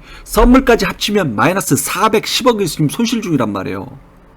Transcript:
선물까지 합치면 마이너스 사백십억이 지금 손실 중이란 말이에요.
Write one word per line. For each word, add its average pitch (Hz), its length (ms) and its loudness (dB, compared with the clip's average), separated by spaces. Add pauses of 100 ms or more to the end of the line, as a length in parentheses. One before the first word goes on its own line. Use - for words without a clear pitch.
(240)
선물까지 240 600 4
합치면 185 500 -2
마이너스 151 400 0
사백십억이 214 960 0
지금 151 200 -2
손실 226 340 -2
중이란 135 300 0
말이에요. 98 340 -6 (500)